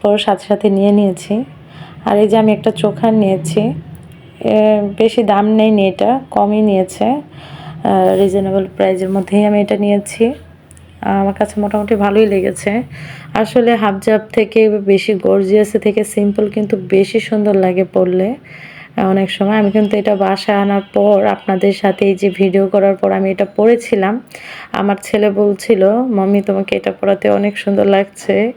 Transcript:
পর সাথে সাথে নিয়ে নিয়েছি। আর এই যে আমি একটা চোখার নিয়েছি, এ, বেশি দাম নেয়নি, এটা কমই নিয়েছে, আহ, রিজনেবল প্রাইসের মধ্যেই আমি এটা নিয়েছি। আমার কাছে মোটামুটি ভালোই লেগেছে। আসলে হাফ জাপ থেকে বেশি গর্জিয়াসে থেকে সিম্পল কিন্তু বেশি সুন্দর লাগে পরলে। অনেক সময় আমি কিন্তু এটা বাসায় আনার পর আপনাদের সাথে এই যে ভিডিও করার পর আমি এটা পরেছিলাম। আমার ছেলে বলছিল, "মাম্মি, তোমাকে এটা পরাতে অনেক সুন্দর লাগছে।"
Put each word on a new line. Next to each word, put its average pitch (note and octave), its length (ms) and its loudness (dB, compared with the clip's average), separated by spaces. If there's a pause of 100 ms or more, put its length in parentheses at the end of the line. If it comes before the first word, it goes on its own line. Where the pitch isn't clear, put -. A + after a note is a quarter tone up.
পর G#3 160 2
সাথে G3+ 300 -2
সাথে G#3 220 0
নিয়ে G3 220 2
নিয়েছি। G3+ 520 0 (600)
আর G#3 140 0
এই G#3+ 100 4
যে A3 100 4
আমি A3 140 4
একটা G#3 180 0
চোখার G#3+ 440 -2
নিয়েছি, G#3 580 0 (680)
এ, G#3+ 400 2 (180)
বেশি A3+ 240 2
দাম G#3 320 2
নেয়নি, G#3+ 340 4
এটা G#3 320 0 (100)
কমই G#3 320 0
নিয়েছে, F#3+ 420 0
আহ, F#3+ 1120 -2
রিজনেবল G3 480 0 (100)
প্রাইসের F#3+ 320 0
মধ্যেই G3 360 0
আমি G#3 160 2
এটা G3+ 160 0
নিয়েছি। G#3 560 0 (680)
আমার G3 340 -2
কাছে G#3 260 -4
মোটামুটি G#3 340 -2
ভালোই G3+ 320 2
লেগেছে। G3+ 560 -2 (520)
আসলে A#3 400 2
হাফ G3+ 300 -2
জাপ A3 160 2 (140)
থেকে A3 340 2
বেশি G3+ 460 0
গর্জিয়াসে G3 640 0
থেকে G#3 260 0
সিম্পল G#3 460 -2
কিন্তু G#3 260 -2
বেশি F#3+ 440 0
সুন্দর G#3 340 -2
লাগে F#3 300 2
পরলে। F#3 500 0 (600)
অনেক F#3+ 340 0
সময় G#3 260 0
আমি G#3 140 2
কিন্তু G#3 260 0
এটা G#3 200 0
বাসায় G3 420 0
আনার G3+ 240 0 (120)
পর G3+ 320 4
আপনাদের G3 460 0
সাথে G3 320 0
এই G3 100 2
যে G3 160 -2
ভিডিও F#3+ 380 0
করার G3 280 2
পর G3 160 0
আমি F#3+ 180 0
এটা G3 140 -2
পরেছিলাম। A3 760 0 (520)
আমার G3 300 -2
ছেলে G#3 280 0
বলছিল, G3+ 720 2
"মাম্মি, G3+ 400 0
তোমাকে G3 340 -2
এটা G3 160 -4
পরাতে G3 380 0
অনেক G3+ 280 0
সুন্দর G3+ 280 0
লাগছে।" G3 720 0